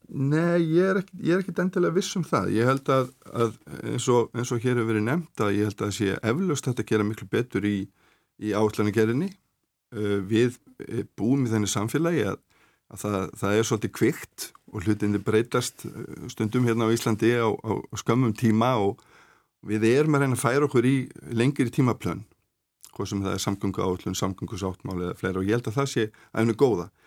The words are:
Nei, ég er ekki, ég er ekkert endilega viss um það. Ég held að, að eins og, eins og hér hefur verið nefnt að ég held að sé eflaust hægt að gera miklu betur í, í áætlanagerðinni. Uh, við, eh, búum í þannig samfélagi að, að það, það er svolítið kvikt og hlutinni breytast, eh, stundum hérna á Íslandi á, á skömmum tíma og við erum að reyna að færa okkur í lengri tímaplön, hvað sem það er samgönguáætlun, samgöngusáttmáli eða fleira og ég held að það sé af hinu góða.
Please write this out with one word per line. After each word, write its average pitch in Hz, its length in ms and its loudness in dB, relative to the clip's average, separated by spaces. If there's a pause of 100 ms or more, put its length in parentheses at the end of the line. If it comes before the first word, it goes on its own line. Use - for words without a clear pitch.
Nei, 156 560 2
ég 170 320 4
er 196 80 0
ekki, 185 240 -10
ég 160 80 2
er 190 80 2
ekkert 185 240 -4
endilega 175 320 0
viss 202 200 -2
um 165 120 -2
það. 98 240 0
Ég 113 160 4
held 135 240 0
að, 131 160 2 (240)
að 113 240 0 (380)
eins 123 140 -4
og, 120 280 4
eins 123 160 -4
og 120 80 -2
hér 123 160 0
hefur 113 160 0
verið 107 160 2
nefnt 156 320 -4
að 101 160 2
ég 104 140 0
held 104 160 -4
að 101 100 -4
sé 98 220 0
eflaust 143 500 -2
hægt 120 160 -2
að - 80 -6
gera 107 160 2
miklu 107 240 -8
betur 113 320 -2
í, 104 140 0 (680)
í 104 80 -2
áætlanagerðinni. 110 800 2 (600)
Uh, 101 280 -2
við, 113 380 2 (260)
eh, 117 220 -6 (100)
búum 123 320 2
í 110 60 0
þannig 104 180 0
samfélagi 139 560 0
að, 98 80 -4 (560)
að - 140 -14
það, 98 220 -2 (120)
það 101 160 2
er 110 140 2
svolítið 107 260 -2
kvikt - 520 -2 (200)
og 98 160 -8
hlutinni 104 400 0
breytast, - 640 -2
eh, - 400 -14
stundum 117 400 0
hérna 117 160 2
á 113 80 4
Íslandi 113 480 2
á, 113 80 2
á 107 240 -2 (240)
skömmum 113 400 0
tíma 113 380 4 (100)
og 131 160 0 (640)
við 107 320 0
erum 151 160 4
að 139 140 4
reyna 127 100 0
að - 80 -4
færa 139 240 2
okkur 156 160 2
í 135 140 4 (340)
lengri 123 400 0
tímaplön, 107 540 0 (720)
hvað 104 100 -6
sem 98 140 -4
það 95 140 -2
er 95 60 -4
samgönguáætlun, 95 760 -4
samgöngusáttmáli 92 880 -6
eða 90 100 -8
fleira 92 220 -4
og 98 80 -2
ég 110 80 2
held 123 140 -4
að 107 80 -4
það 139 140 0
sé 113 120 0 (300)
af 110 80 0
hinu 117 160 2
góða. 107 280 2 (200)